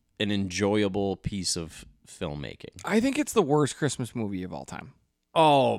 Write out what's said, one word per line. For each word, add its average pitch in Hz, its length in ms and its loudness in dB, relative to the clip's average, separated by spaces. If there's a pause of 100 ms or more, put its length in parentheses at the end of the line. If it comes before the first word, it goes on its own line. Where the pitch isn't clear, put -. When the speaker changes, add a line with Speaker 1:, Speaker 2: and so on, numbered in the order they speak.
(200)
Speaker 1:
an 104 100 0
enjoyable 98 840 0
piece - 400 -4
of 80 280 -10 (220)
filmmaking. 73 800 -10
Speaker 2:
I 220 160 2
think 269 180 0
it's - 160 -4
the 220 80 4
worst 143 340 2
Christmas 131 380 -4
movie 101 300 -4
of 90 80 -10
all 69 120 -10
time. - 280 -14 (420)
Speaker 1:
Oh 139 440 4